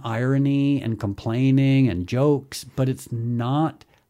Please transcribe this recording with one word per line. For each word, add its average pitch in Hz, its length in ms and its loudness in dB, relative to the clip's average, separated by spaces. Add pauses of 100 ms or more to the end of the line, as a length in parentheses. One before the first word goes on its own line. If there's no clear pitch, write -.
irony 139 760 0
and 113 180 -4
complaining 135 880 2
and 90 180 -4
jokes, 135 580 -2
but 131 240 -4
it's 131 220 -8
not 120 760 -2 (260)